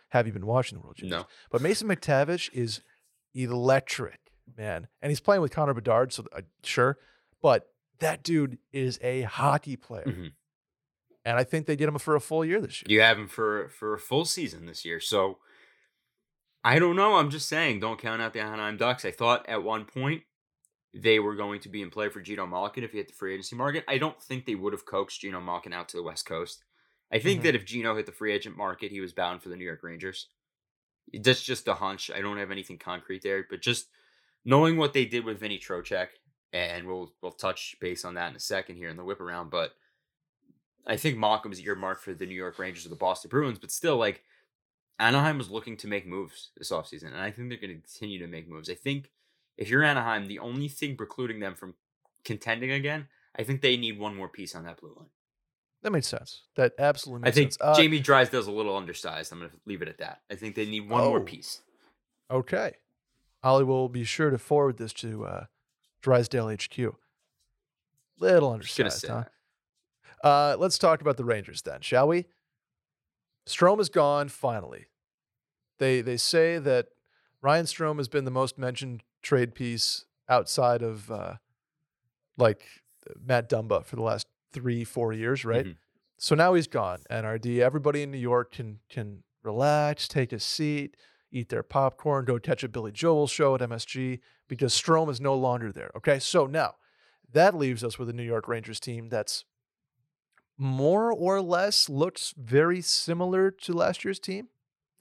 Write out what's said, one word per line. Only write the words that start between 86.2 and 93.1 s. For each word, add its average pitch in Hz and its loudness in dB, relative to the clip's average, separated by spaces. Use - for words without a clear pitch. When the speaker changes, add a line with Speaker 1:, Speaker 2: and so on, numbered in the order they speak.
Speaker 1:
now 175 6
he's 170 4
gone, 95 -2
N 113 -4
R 110 -2
D. 120 0
Everybody 147 2
in 139 -6
New 135 -6
York 120 2
can, 107 -10
can 104 -10
relax, 147 2
take 131 0
a 113 -4
seat, 147 -2
eat 120 -6
their - -4
popcorn, 135 0
go 120 2
catch - -2
a 131 -4
Billy 110 -6
Joel 151 4